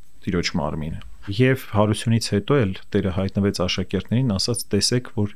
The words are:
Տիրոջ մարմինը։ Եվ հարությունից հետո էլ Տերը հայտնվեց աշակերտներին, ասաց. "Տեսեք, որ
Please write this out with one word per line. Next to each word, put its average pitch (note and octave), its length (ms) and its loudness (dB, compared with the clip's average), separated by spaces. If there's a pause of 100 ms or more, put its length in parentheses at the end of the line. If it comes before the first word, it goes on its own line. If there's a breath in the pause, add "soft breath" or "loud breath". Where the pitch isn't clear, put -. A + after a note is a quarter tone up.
(180)
Տիրոջ F2 320 0
մարմինը։ D#2+ 480 -2 (300)
Եվ B2+ 380 2
հարությունից G#2+ 600 2
հետո G#2 300 2
էլ G2 160 2 (140)
Տերը F#2+ 260 0
հայտնվեց G2 480 0
աշակերտներին, G2 720 0
ասաց. G#2 360 0
"Տեսեք, B2 440 0
որ G#2 260 0